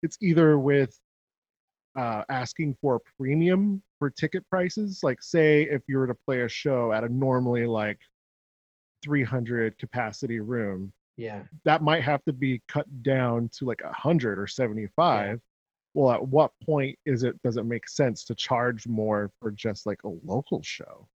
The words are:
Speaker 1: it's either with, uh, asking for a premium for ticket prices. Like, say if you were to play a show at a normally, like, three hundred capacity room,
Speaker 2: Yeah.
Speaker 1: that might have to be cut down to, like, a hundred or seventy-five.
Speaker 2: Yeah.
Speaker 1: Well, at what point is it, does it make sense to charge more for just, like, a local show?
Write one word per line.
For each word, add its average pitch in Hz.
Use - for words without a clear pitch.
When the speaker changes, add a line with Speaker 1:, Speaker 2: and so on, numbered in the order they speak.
Speaker 1:
it's 165
either 160
with, 139
uh, 117
asking 131
for 135
a 113
premium 180
for 143
ticket -
prices. 190
Like, 131
say 156
if 143
you 135
were 131
to 123
play 127
a 120
show 120
at 110
a 120
normally, 123
like, 107
three 143
hundred 117
capacity 117
room, 104
Speaker 2:
Yeah. 107
Speaker 1:
that 160
might 151
have 139
to 151
be 127
cut 147
down 120
to, 135
like, 117
a -
hundred 123
or 101
seventy-five. 110
Speaker 2:
Yeah. -
Speaker 1:
Well, 135
at 117
what 139
point 139
is 127
it, -
does 120
it 107
make 117
sense 131
to 113
charge 120
more 107
for 110
just, 104
like, 101
a 104
local 117
show? -